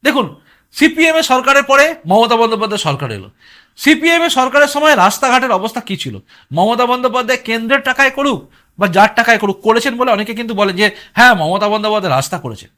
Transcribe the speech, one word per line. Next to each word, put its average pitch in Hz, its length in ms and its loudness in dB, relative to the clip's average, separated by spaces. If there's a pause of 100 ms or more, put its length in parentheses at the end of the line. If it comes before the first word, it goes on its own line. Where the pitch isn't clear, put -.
দেখুন, 233 320 -4 (360)
সিপিএম 320 440 0
এর 320 80 0
সরকারের 269 400 2
পরে 277 320 4 (100)
মমতা 226 300 2
বন্দ্যোপাধ্যায় 220 440 -2
সরকার 139 320 -4
এলো। 101 180 -12 (480)
সিপিএম 311 440 2
এর 339 80 0
সরকারের 262 380 2
সময় 294 280 2
রাস্তাঘাটের 240 560 2
অবস্থা 220 300 -4
কি 190 160 -8
ছিল? 107 220 -10 (320)
মমতা 220 340 0
বন্দ্যোপাধ্যায় 247 580 -2
কেন্দ্রের 226 380 -2
টাকায় 269 280 0
করুক 269 420 -4 (280)
বা 196 80 0
যার 190 280 4
টাকায় 226 220 2
করুক, 196 240 -4
করেছেন 233 360 0
বলে 247 140 0
অনেকে 208 220 -2
কিন্তু 233 200 -8
বলেন 196 220 0
যে, 202 160 0 (220)
"হ্যাঁ, 240 220 6
মমতা 185 340 -2
বন্দ্যোপাধ্যায় 208 460 -2
রাস্তা 135 220 -4
করেছেন।" 113 400 -12